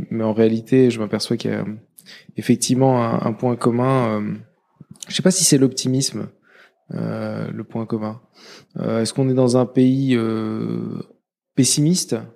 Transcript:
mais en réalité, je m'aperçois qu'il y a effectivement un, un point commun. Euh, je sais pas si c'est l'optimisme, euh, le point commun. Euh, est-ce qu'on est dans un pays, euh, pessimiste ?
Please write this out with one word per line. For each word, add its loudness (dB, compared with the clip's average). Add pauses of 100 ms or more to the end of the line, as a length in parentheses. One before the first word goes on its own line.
(100)
mais -4
en 0
réalité, 4
je -6
m'aperçois -4
qu'il -6
y -4
a -6 (720)
effectivement 2
un, -2
un -2
point -2
commun. 0
Euh, -6 (720)
je -12
sais -4
pas 4
si 0
c'est 4
l'optimisme, -2 (680)
euh, -6
le -10
point -8
commun. -6 (580)
Euh, -2
est-ce -4
qu'on 0
est 0
dans 6
un 4
pays, 4
euh, -4 (540)
pessimiste ? 0 (200)